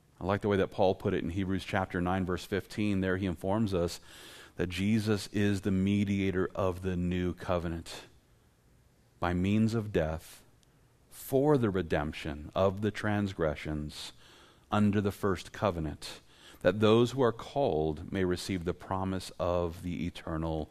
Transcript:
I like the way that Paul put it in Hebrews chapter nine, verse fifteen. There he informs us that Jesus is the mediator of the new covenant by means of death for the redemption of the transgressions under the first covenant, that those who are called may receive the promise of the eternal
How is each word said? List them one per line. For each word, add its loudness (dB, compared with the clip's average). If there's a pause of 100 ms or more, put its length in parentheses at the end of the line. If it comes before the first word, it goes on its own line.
(220)
I -6
like 2
the -2
way 4
that 2
Paul 4
put 0
it -2
in -4
Hebrews -2
chapter -2
nine, 2
verse -2
fifteen. -2
There 0
he -2
informs -2
us 0 (580)
that -2
Jesus 0
is 2
the 0
mediator 2
of -2
the -2
new 0
covenant -4 (1160)
by 0
means 2
of -4
death -2 (680)
for 2
the 2
redemption -2
of 4
the 0
transgressions -2 (580)
under 4
the 2
first -2
covenant, -4 (400)
that 4
those 6
who 0
are 4
called -2
may 0
receive -2
the 0
promise -4
of 0
the -4
eternal -4